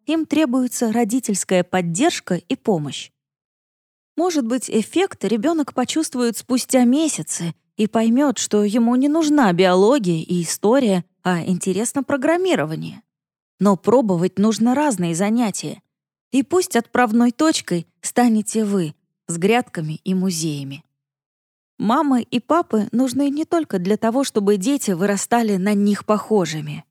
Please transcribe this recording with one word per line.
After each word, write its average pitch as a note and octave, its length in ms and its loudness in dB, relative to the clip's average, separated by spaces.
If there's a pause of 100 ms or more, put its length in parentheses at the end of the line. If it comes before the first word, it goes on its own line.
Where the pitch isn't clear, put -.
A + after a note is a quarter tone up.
им D#4 200 -2
требуется B3+ 680 0
родительская G#3 720 0
поддержка F#3 720 -2
и - 180 -8
помощь. D#3 560 -4 (1080)
Может D#4 300 0
быть, A#3+ 240 -4
эффект D#4+ 540 -2
ребёнок A#3+ 500 0
почувствует B3 640 -2
спустя B3+ 480 0
месяцы A#3+ 680 0 (220)
и G#3+ 120 0
поймёт, A#3 500 2
что G#3 240 0
ему A#3 320 2
не C4 140 2
нужна D4 440 4
биология F#3 680 4
и F3 200 -2
история, G3+ 640 0 (200)
а F3+ 200 -2
интересно G3 600 -4
программирование. C4+ 1000 -2 (560)
Но G3 180 2
пробовать F#3+ 600 0
нужно A3 360 2
разные F3+ 400 -2
занятия. G3+ 680 -2 (480)
И C4 120 2
пусть F4+ 340 -2
отправной A#3 560 2
точкой D#4 540 -2 (160)
станете A3 640 0
вы F#3+ 300 -2 (320)
с E3+ 100 -8
грядками F3 680 -2
и F#3+ 100 -2
музеями. D#3 680 -4 (960)
Мамы B3+ 440 2
и - 160 -6
папы A#3 540 0
нужны C4 380 0
не D4 140 -4
только D#4 360 -2
для G3 160 0
того, A#3 260 0
чтобы G#3 360 0
дети A3+ 340 -2
вырастали G3+ 640 0
на G3+ 180 0
них G3+ 320 0
похожими. D#3+ 840 -2